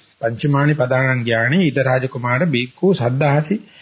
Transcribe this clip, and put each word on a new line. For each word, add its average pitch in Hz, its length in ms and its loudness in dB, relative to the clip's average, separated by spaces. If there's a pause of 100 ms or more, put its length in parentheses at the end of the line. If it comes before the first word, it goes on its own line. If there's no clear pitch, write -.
(160)
පංචමානි 139 580 0
පදානං 131 420 0
ඥානේ 120 480 0
ඉද 139 160 0
රාජකුමාර 127 680 -2
භික්ඛු 127 480 -2
සද්ධාහති 143 600 0 (260)